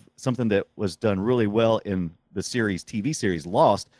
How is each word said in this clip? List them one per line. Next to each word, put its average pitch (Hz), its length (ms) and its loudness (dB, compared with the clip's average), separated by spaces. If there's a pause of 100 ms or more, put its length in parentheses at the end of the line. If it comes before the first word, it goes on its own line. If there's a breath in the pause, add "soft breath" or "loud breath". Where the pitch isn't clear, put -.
(160)
something 123 320 -2
that 101 180 2 (100)
was 95 200 -4
done 101 240 0
really 117 260 2
well 113 380 2
in 92 260 -4 (220)
the 95 100 -6
series, 104 400 -2
T 107 200 -6
V 147 100 -2
series 90 340 -2
Lost, 104 420 2 (120 soft breath)